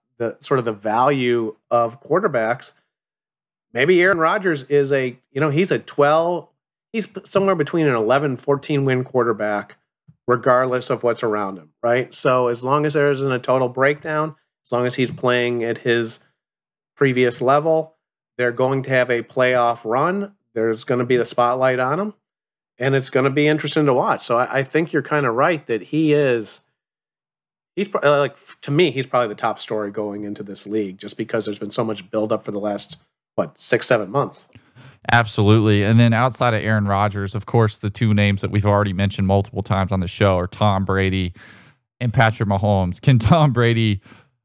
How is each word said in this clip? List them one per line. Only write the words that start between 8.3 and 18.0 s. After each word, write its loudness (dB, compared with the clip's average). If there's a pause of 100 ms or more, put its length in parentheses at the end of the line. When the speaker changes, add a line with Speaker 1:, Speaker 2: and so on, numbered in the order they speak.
Speaker 1:
fourteen -2
win 0
quarterback, -2 (500)
regardless 0
of -2
what's 0
around -2
him, -20 (120)
right? 0
So 2
as -4
long 0
as -2
there 2
isn't -2
a -2
total 0
breakdown, -2 (280)
as -20
long 0
as -4
he's -2
playing -2
at -4
his -2 (760)
previous 2
level, 0 (400)